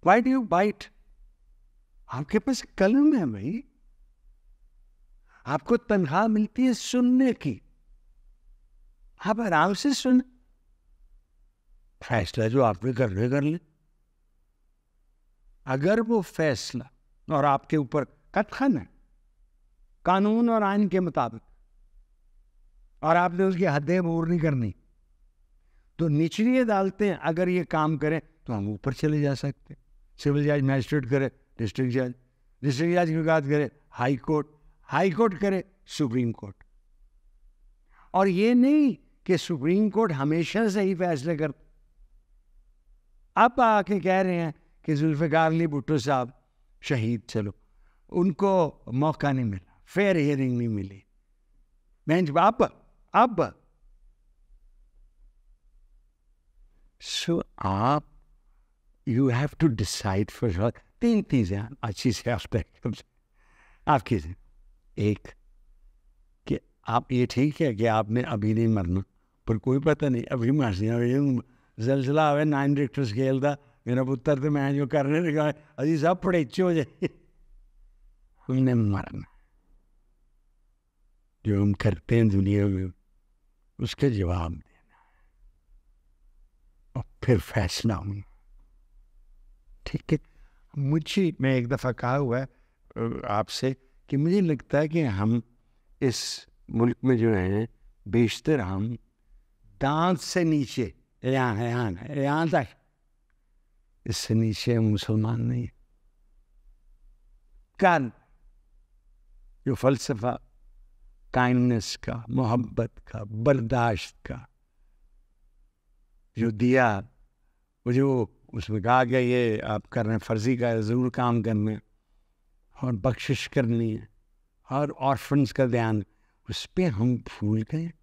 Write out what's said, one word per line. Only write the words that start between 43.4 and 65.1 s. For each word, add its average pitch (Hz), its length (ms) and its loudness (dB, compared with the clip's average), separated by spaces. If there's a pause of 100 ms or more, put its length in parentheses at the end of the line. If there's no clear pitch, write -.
आके 208 400 2
कह 185 200 2
रहे 185 160 0
हैं 165 180 -2 (300)
कि 156 100 0
जुल्फ़िकार 156 580 2
अली 165 140 0
भुट्टो 147 320 -2
साहब 127 440 -2 (380)
शहीद, 117 480 -2
चलो, 104 260 -6 (560)
उनको 185 800 0
मौका 143 440 0
नहीं 131 120 -2
मिला, 98 400 -8
फेयर 196 320 0
हियरिंग 135 420 0
नहीं 120 100 -2
मिली, 98 360 -8 (1040)
बेंच 165 220 2
अब, 175 560 2 (280)
अब। 180 440 2 (3500)
So, - 400 -4 (160)
आप 110 520 -2 (960)
you 127 220 2
have 123 300 -2
to 160 80 4
decide 104 640 -2
for 113 220 -4
sure। 101 200 0 (280)
तीन 233 220 2
चीज़ें 101 360 0
आप 113 240 -10
अच्छी 117 300 -2
से - 180 -4
आप 113 100 -2 (120)
तय 117 100 -2
कर - 280 -10
लें। - 140 -12 (840)
आप 147 140 2
कीजिए। 87 320 -4 (640)
एक, 104 300 -2 (1160)